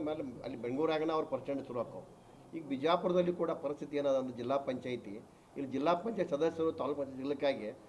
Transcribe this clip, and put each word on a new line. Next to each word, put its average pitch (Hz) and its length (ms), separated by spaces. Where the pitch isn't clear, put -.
ಮೇಲೆ 156 180
ಅಲ್ಲಿ 123 200
ಬೆಂಗಳೂರಾಗನ 156 540
ಅವ್ರ 151 160
ಪರ್ಸೆಂಟ್ 131 340
ಶುರು 120 140
ಆಕ್ಕವು. 92 220
ಈಗ 160 60
ಬಿಜಾಪುರದಲ್ಲಿ 175 680
ಕೂಡ 165 80
ಪರಿಸ್ಥಿತಿ 147 360
ಏನದ 139 220
ಅಂದ್ರೆ 123 180
ಜಿಲ್ಲಾ 127 160
ಪಂಚಾಯತಿ, 123 460
ಇಲ್ಲಿ 139 200
ಜಿಲ್ಲಾ 160 260
ಪಂಚಾಯತ್ 202 320
ಸದಸ್ಯರು 160 460
ತಾಲೂಕು 139 200
ಪಂಚಾಯತ್ 131 220
ಜಿಲ್ಲಕ್ಕಾಗಿ 135 460